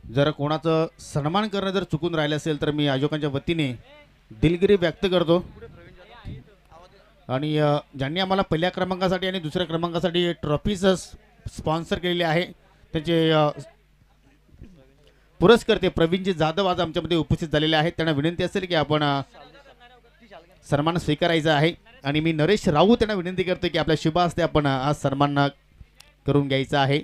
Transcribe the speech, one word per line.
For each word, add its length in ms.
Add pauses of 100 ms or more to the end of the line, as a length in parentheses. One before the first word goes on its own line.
(160)
जर 160
कोणाचं 560 (120)
सन्मान 480
करणं 240
जर 120
चुकून 320
राहिलं 200
असेल, 260
तर 100
मी 160
आयोजकांच्या 420
वतीने 440 (580)
दिलगिरी 440
व्यक्त 300
करतो. 400 (1800)
आणि, 300
अ, 200 (200)
ज्यांनी 220
आम्हाला 220
पहिल्या 280
क्रमांकासाठी 580
आणि 120
दुसऱ्या 280
क्रमांकासाठी 680
ट्रॉफीज 520 (600)
स्पॉन्सर 500
केलेले 260
आहे, 220 (480)
त्यांचे, 380
अ, 180 (1900)
पुरस्कर्ते 500
प्रवीणजी 440
जाधव 320
आज 140
आमच्यामध्ये 380
उपस्थित 300
झालेले 280
आहेत. 160
त्यांना 240
विनंती 280
असेल 220
की 100
आपण, 280
अ, 180 (1500)
सन्मान 280
स्वीकारायचा 580
आहे. 180 (300)
आणि 160
मी 120
नरेश 380
राऊत 320
यांना 120
विनंती 300
करतो 300
की 40
आपल्या 220
शुभ 180
हस्ते 240
आपण, 260
अ, 160
हा 100
सन्मान 460 (880)
करून 200
घ्यायचा 340
आहे. 220